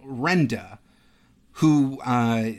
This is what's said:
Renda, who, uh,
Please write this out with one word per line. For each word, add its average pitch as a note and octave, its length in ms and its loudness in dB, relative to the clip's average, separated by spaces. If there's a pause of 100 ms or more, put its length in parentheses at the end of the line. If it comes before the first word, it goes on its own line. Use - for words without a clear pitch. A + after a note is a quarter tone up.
Renda, B2+ 720 -2 (760)
who, C#3+ 520 2
uh, A#2 540 0